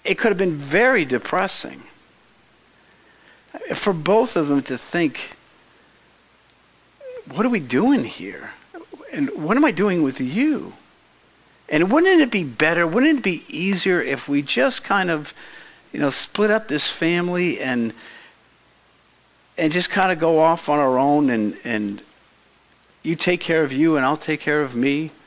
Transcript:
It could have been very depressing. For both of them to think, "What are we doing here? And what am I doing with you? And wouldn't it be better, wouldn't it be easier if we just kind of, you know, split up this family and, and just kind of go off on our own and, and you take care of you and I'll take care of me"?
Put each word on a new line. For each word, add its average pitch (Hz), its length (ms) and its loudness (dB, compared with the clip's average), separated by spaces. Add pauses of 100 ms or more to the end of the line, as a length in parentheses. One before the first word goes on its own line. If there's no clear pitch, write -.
It - 140 -2
could 226 100 2
have 190 100 2
been 180 180 0
very 175 500 2
depressing. - 760 -4 (1900)
For - 220 -2
both 196 420 2
of 151 120 2
them 143 160 2
to 131 120 -6
think, - 560 -2 (2000)
"What 196 140 -2
are - 40 0
we 220 100 0
doing 151 440 2
here? - 480 -12 (600)
And 143 160 -2
what 202 260 -2
am 294 80 6
I 269 60 4
doing 180 320 0
with 135 180 -2
you? 208 540 -2 (960)
And 170 200 2
wouldn't 339 300 6
it 254 100 2
be 190 140 0
better, 156 420 0
wouldn't 254 340 2
it - 20 -12
be 175 260 -2
easier 180 540 0
if 135 260 -4
we 143 140 2
just 247 420 0
kind 185 260 0
of, 151 220 -4 (580)
you - 100 -8
know, 143 100 2
split - 400 0
up 214 180 0
this 143 220 -2
family 175 680 0
and, 120 360 -2 (1600)
and 156 160 0
just 180 160 0
kind 190 240 2
of 160 60 -2
go 160 200 4
off 165 300 2
on 147 100 2
our 131 200 2
own 143 320 4
and, 107 340 0
and 104 380 -4 (1000)
you 160 140 -2
take 175 240 0
care 160 240 2
of 139 80 -4
you 156 240 2
and 131 80 2
I'll 147 140 0
take 156 220 -4
care 151 200 0
of 131 140 -4
me"? 143 380 -2 (140)